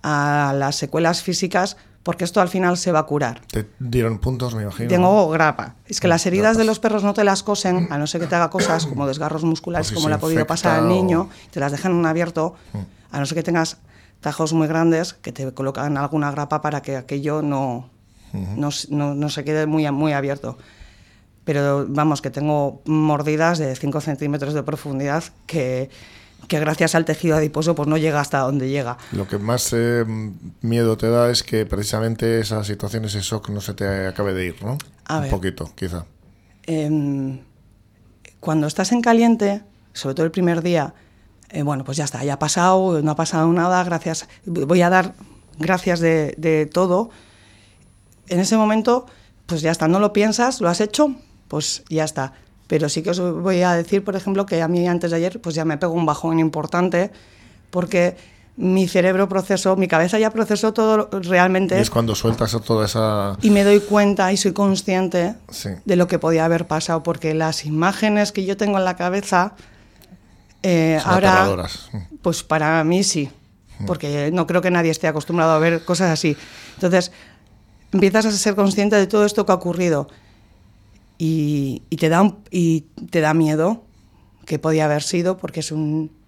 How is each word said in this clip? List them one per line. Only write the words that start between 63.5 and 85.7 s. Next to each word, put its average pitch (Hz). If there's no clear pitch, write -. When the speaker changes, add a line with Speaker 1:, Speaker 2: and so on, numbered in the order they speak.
Speaker 1:
doy 202
cuenta 202
y 202
soy 185
consciente 185
Speaker 2:
Sí. -
Speaker 1:
de 196
lo 175
que 175
podía 160
haber 165
pasado, 160
porque 160
las 160
imágenes 196
que 190
yo 196
tengo 202
en 190
la 180
cabeza, 180
eh, 165
Speaker 2:
Son 185
Speaker 1:
ahora, 190
Speaker 2:
aterradoras. 185
Speaker 1:
pues 170
para 156
mí 180
sí, 147
Speaker 2:
Mm. 104
Speaker 1:
porque 147
no 170
creo 180
que 180
nadie 170
esté 160
acostumbrado 160
a 156
ver 165
cosas 175
así. 151
Entonces, 180
empiezas 196
a 220
ser 202
consciente 202
de 196
todo 208
esto 208
que 208
ha 185
ocurrido. 175
Y, 151
y 160
te 160
da 165
un, 196
y 165
te 170
da 156
miedo 160
que 151
podía 156
haber 151
sido, 180
porque 170
es 151